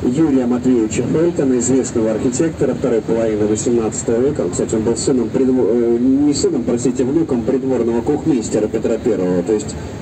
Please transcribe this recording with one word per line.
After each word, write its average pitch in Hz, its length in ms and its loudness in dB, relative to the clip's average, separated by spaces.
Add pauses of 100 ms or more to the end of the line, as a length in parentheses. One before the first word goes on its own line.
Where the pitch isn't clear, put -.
Юрия 131 440 2
Матвеевича 120 560 0
Фельтона, 156 560 0
известного 117 500 0
архитектора 127 640 0
второй 117 280 0
половины 110 440 0
восемнадцатого 113 720 0
века. 135 220 0
Он, 87 80 -2
кстати, 92 240 -2
он 110 80 0
был 110 160 0
сыном 120 320 0
придво-, 127 400 2
э, 117 300 2
не 139 340 2
сыном, 143 300 0
простите, 120 400 0
внуком 135 400 0
придворного 123 580 0
кухмейстера 120 680 0
Петра 110 300 -2
Первого, 90 460 0
то 107 100 0
есть - 220 -2 (260)